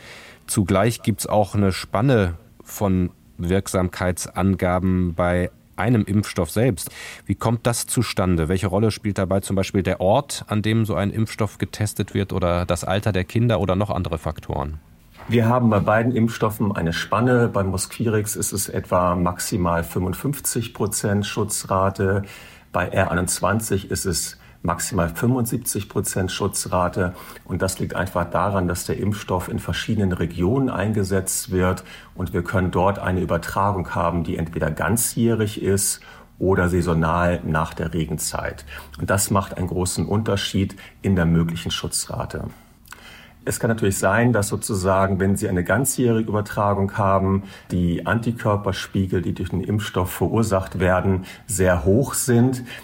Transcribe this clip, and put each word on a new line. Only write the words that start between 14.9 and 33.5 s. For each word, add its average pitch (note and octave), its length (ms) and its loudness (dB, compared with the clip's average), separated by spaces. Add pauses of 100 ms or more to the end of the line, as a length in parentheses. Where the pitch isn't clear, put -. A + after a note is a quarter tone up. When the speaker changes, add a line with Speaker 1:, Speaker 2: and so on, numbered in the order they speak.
Speaker 2:
Wir A2+ 200 4
haben A#2+ 240 4
bei G#2 80 4
beiden A#2 360 2
Impfstoffen A2 600 0
eine E2+ 180 -2
Spanne. A#2+ 540 2
Beim G2 200 0
Mosquirix G#2 680 -2
ist - 180 -4
es - 160 -4
etwa F2+ 460 0
maximal F2 680 0
fünfundfünfzig A2 920 -4
Prozent G2+ 500 0
Schutzrate. G2 960 0 (520)
Bei F2 160 0
R F#2+ 220 0
einundzwanzig F#2+ 800 0
ist - 140 -4
es - 340 -4 (220)
maximal E2+ 480 -2
fünfundsiebzig A#2 800 -2
Prozent G2 440 -2
Schutzrate. F#2 800 -2 (320)
Und F2+ 160 -4
das F#2+ 180 -2
liegt - 160 -4
einfach F2+ 340 -2
daran, F#2 380 0
dass F2 180 -4
der E2 120 -2
Impfstoff F#2+ 500 -2
in E2 100 -4
verschiedenen G2 540 -2
Regionen F2+ 580 0
eingesetzt F#2+ 800 -2
wird. F#2 360 0 (280)
Und E2+ 200 -6
wir F2 100 0
können F#2 280 0
dort G2 280 2
eine F2+ 220 0
Übertragung F#2 760 -2